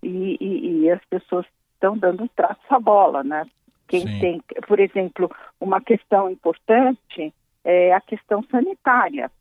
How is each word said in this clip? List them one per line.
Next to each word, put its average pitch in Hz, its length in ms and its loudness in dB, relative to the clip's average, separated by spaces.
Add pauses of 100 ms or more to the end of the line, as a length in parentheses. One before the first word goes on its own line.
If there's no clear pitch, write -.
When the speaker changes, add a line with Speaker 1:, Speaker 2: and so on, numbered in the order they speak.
Speaker 1:
e, 185 400 -6
e, 175 420 -4
e 160 80 4
as 175 160 -2
pessoas 180 400 -6 (280)
estão 202 240 -2
dando 190 380 -2
traço 190 340 -2
à 269 80 4
bola, 196 460 4
né? 151 200 -6 (440)
Quem - 180 -2
Speaker 2:
Sim. 104 140 -6
Speaker 1:
tem, 175 220 -2 (260)
por 208 100 2
exemplo, 190 520 -2 (300)
uma 190 200 -2
questão 196 500 0
importante 190 1040 -2 (300)
é 180 280 4
a 185 80 2
questão - 500 -6
sanitária. 262 800 0 (100)